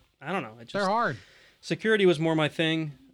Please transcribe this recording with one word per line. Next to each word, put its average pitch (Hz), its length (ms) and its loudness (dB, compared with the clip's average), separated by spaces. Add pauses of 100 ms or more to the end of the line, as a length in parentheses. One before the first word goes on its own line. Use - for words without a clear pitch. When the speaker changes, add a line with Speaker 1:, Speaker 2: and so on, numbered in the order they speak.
(200)
Speaker 1:
I 143 120 -8
don't 185 100 -4
know. 110 180 -12
It 117 120 -18
Speaker 2:
They're 196 80 -2
Speaker 1:
just, 190 100 0
Speaker 2:
hard. 208 260 0 (440)
Speaker 1:
security 202 460 2
was 170 120 4
more 160 160 2
my 156 140 2
thing, 160 440 -2 (220)